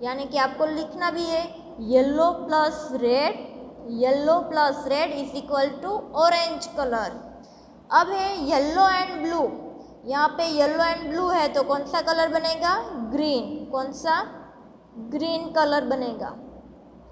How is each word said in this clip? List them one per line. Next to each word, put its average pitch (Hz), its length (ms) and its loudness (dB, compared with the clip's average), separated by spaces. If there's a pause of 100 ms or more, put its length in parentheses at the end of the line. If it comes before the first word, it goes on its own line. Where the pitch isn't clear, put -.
यानी 262 220 -6
कि 277 140 -4
आपको 262 280 2
लिखना 320 440 -2
भी 339 140 -2
है 330 180 0 (480)
yellow 285 400 6 (100)
plus 311 360 2 (260)
red, 277 340 2 (640)
yellow 285 360 4 (140)
plus 294 380 2
red 294 260 0
is 277 200 -8
equal 277 360 0 (140)
to 381 80 -4 (260)
orange 339 480 2 (100)
color। 233 340 -2 (840)
अब 339 160 6
है 392 280 -2 (100)
yellow 311 420 4
and 359 360 0
blue। 330 260 0 (560)
यहाँ 285 220 2
पे 330 240 0
yellow 302 340 4
and 330 280 -2
blue 359 200 2
है 302 140 4
तो 277 140 2
कौन 285 220 0
सा 320 160 -2
color 320 280 2
बनेगा? 330 460 0 (360)
green। 285 600 -2
कौन 262 220 -4
सा? 330 300 0 (760)
green 311 540 -4
color 294 320 2
बनेगा। 240 500 -4 (760)